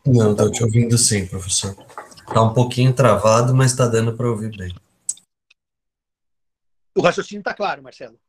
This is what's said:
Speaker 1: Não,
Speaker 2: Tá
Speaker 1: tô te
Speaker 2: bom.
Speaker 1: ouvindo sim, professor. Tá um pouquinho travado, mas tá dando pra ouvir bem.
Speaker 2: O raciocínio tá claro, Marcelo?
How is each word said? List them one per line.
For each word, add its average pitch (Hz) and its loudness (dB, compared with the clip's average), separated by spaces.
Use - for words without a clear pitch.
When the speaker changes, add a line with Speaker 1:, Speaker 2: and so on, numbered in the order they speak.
Speaker 1:
Não, 110 4
Speaker 2:
Tá 107 2
Speaker 1:
tô 104 0
te - -6
Speaker 2:
bom. 117 2
Speaker 1:
ouvindo 117 2
sim, 104 0
professor. 95 -6
Tá 113 2
um 113 0
pouquinho 123 2
travado, 113 2
mas 131 2
tá 123 0
dando 113 -2
pra 123 -4
ouvir 107 -6
bem. 92 -12
Speaker 2:
O 190 0
raciocínio 190 -2
tá 226 -8
claro, 160 -8
Marcelo? 123 -20